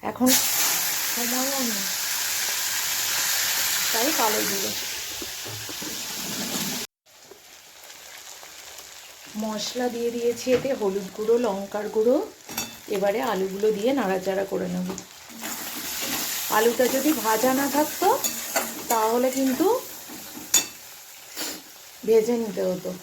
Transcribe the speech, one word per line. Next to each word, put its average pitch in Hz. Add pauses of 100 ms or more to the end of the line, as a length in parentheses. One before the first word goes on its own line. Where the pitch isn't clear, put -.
(100)
এখন 254 (840)
সময়ও 254 (100)
নেই, 202 (2000)
তাই 233 (120)
কালো 214
জিরে। 196 (4000)
মশলা 220
দিয়ে 233
দিয়েছি 240 (100)
এতে 269 (100)
হলুদ 196
গুঁড়ো, 214 (120)
লঙ্কার 196
গুঁড়ো। 226 (800)
এবারে 202 (120)
আলুগুলো 190 (100)
দিয়ে 220
নাড়াচাড়া 190
করে 185
নেব। 180 (1700)
আলুটা 233 (100)
যদি 269 (120)
ভাজা 220 (100)
না 277 (100)
থাকতো 302 (840)
তাহলে 233
কিন্তু 262 (2500)
ভেজে 226
নিতে 196
হতো। 180 (120)